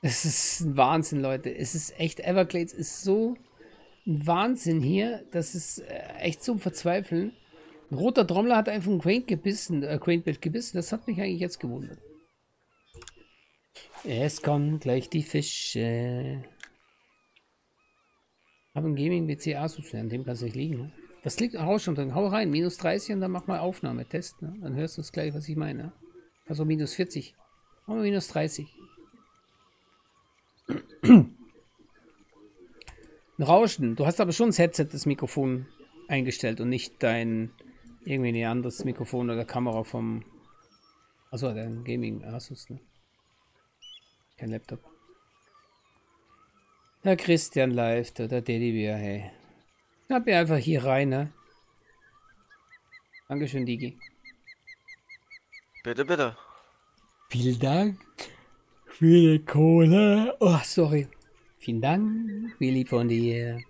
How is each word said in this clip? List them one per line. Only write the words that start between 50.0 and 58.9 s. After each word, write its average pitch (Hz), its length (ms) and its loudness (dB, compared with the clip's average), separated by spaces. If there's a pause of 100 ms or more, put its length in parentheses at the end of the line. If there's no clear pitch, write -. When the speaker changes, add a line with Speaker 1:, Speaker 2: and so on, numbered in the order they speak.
Speaker 1:
Schnapp 247 180 0
mir 196 120 4
einfach 160 200 4
hier 135 260 0
rein, 135 240 2
ne? 139 240 -2 (2000)
Dankeschön, 139 360 -4
Digi. 120 320 -6 (1900)
Speaker 2:
Bitte, 120 180 -2
bitte. 139 320 0 (920)
Speaker 1:
Vielen 120 300 0
Dank 180 380 2 (880)
für 165 520 8